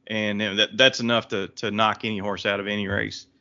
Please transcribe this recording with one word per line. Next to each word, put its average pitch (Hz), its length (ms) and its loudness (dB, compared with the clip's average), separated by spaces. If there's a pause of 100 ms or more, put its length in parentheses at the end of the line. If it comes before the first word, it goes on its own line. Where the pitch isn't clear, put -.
and, 107 340 -2
you 107 80 0
know, 95 80 -4
that, 104 200 2
that's 131 240 6
enough 117 280 0
to, 95 200 -4
to - 220 -6
knock 107 340 0
any 107 140 -4
horse 98 280 -4
out 101 140 0
of 98 60 -6
any 104 220 -2
race. 104 380 -4 (140)